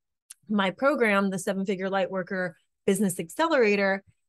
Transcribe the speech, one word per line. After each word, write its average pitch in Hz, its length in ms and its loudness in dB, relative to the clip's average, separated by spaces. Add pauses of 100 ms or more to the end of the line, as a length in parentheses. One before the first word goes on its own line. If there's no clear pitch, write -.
(480)
my 196 240 0
program, 214 580 2
the 190 80 -4
Seven 190 280 -4
Figure 190 240 -4
Light 190 200 -2
Worker 185 460 -6 (300)
Business 196 340 0
Accelerator, 202 840 0 (240)